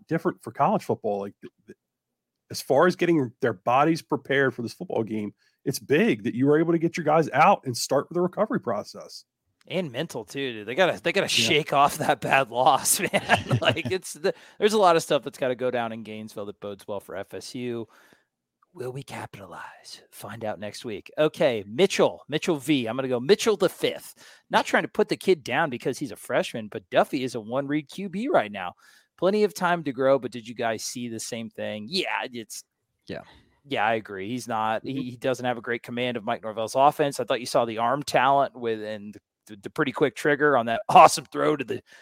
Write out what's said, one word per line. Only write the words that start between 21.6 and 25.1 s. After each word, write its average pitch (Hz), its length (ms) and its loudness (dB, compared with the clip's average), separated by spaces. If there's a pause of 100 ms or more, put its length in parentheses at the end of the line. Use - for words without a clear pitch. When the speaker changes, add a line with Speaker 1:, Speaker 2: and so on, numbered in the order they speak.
Speaker 2:
Mitchell, 127 600 2
Mitchell 156 260 -2
V. 135 320 0
I'm 113 80 -4
gonna 135 140 -2
go 123 100 0
Mitchell 196 380 2
the 190 120 4
fifth. - 460 -6 (340)
Not 226 160 2
trying 202 180 0
to 143 60 -6
put - 200 0
the - 80 -2